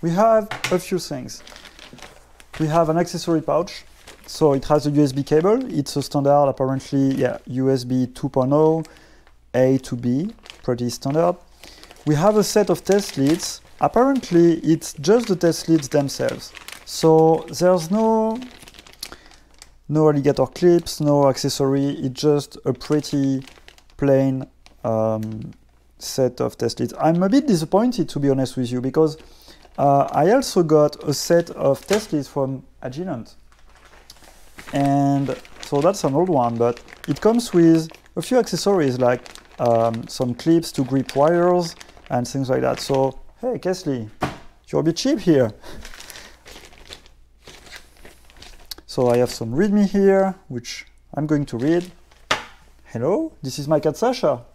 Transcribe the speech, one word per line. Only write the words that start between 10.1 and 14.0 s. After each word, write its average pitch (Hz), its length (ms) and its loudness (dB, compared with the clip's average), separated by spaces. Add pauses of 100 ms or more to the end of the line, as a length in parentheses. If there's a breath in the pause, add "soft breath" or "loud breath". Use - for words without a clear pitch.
pretty 120 260 -4
standard. 165 480 -2 (720 loud breath)
We 151 80 2
have 196 220 2
a 208 80 4
set 208 260 2
of 170 140 -2
test 196 340 0
leads. 147 420 0 (200)
Apparently, 175 800 2